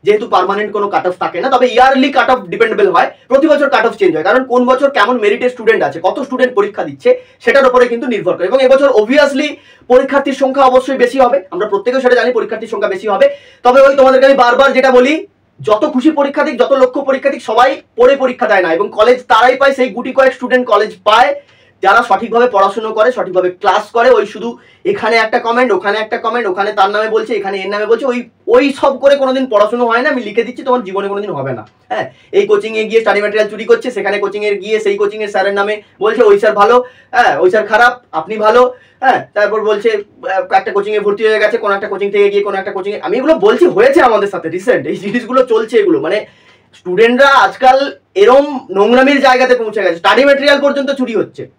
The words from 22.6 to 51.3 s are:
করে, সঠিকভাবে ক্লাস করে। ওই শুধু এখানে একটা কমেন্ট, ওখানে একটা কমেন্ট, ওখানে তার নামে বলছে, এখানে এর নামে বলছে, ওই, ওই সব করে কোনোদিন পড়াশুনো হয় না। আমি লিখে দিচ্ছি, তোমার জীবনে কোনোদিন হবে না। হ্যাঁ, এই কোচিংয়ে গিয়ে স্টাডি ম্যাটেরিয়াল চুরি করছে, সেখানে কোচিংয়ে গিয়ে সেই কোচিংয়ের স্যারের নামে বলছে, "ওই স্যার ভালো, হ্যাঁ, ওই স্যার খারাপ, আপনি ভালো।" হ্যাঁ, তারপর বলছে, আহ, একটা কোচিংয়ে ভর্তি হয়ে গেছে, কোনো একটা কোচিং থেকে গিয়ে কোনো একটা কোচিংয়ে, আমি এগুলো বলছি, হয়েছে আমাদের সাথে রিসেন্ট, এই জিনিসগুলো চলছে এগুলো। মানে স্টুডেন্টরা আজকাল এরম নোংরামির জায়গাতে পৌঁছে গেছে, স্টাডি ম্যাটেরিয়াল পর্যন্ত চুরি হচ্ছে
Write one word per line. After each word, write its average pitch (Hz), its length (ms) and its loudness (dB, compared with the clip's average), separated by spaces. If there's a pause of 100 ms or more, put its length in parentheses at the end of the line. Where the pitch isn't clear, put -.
করে, 220 200 0
সঠিকভাবে 180 380 -2
ক্লাস 196 400 -4
করে। 233 200 2
ওই 208 160 2
শুধু 220 320 -12 (260)
এখানে 220 320 -2
একটা 226 220 0
কমেন্ট, 233 340 0
ওখানে 202 260 -2
একটা 214 200 -6
কমেন্ট, 226 300 -4
ওখানে 202 240 -4
তার 202 180 0
নামে 214 180 -2
বলছে, 220 260 -2
এখানে 196 280 -6
এর 190 60 -8
নামে 208 180 -4
বলছে, 226 200 0
ওই, 247 220 -4 (180)
ওই 262 260 2
সব 277 260 -2
করে 277 180 2
কোনোদিন 262 300 -2
পড়াশুনো 220 400 0
হয় 233 160 0
না। 302 80 0
আমি 254 120 -4
লিখে 214 200 -4
দিচ্ছি, 247 200 -10
তোমার 247 220 -2
জীবনে 196 240 -6
কোনোদিন 202 220 -8
হবে 135 220 -8
না। 110 140 -12 (220)
হ্যাঁ, - 220 -8 (220)
এই 202 140 0
কোচিংয়ে 214 380 -2
গিয়ে 220 160 0
স্টাডি 202 200 0
ম্যাটেরিয়াল 208 300 -2
চুরি 214 140 -10
করছে, 233 260 0
সেখানে 196 280 -4
কোচিংয়ে 202 400 -4
গিয়ে 214 220 -4
সেই 202 160 -2
কোচিংয়ের 208 320 -4
স্যারের 202 260 -2
নামে 208 280 -4 (180)
বলছে, 220 220 0
"ওই 202 160 6
স্যার 208 140 2
ভালো, 226 320 4 (260)
হ্যাঁ, - 280 2
ওই 180 120 2
স্যার 214 160 0
খারাপ, 233 360 2 (100)
আপনি 214 240 -6
ভালো।" 226 380 2 (260)
হ্যাঁ, 262 340 0
তারপর 208 300 -2
বলছে, 208 280 0
আহ, 190 600 -6
একটা 190 180 0
কোচিংয়ে 202 280 -4
ভর্তি 202 260 -2
হয়ে 214 120 2
গেছে, 214 180 0
কোনো 208 180 -2
একটা 196 140 -6
কোচিং 202 220 -6
থেকে 202 200 2
গিয়ে 202 120 0
কোনো 196 160 -4
একটা 190 140 -8
কোচিংয়ে, 190 280 -8
আমি 185 160 -4
এগুলো 285 180 2
বলছি, 233 320 2
হয়েছে 269 360 2
আমাদের 208 260 2
সাথে 170 200 -8
রিসেন্ট, 175 380 -4
এই 190 100 -6
জিনিসগুলো 233 460 -2
চলছে 220 360 0
এগুলো। 170 220 2
মানে 185 260 -4 (480)
স্টুডেন্টরা 233 540 2
আজকাল 262 640 2 (220)
এরম 262 560 2
নোংরামির 254 500 2
জায়গাতে 254 340 2
পৌঁছে 220 280 -4
গেছে, 175 140 -2
স্টাডি 214 280 2
ম্যাটেরিয়াল 277 360 2
পর্যন্ত 277 300 -2
চুরি 254 240 -4
হচ্ছে 143 340 -6 (100)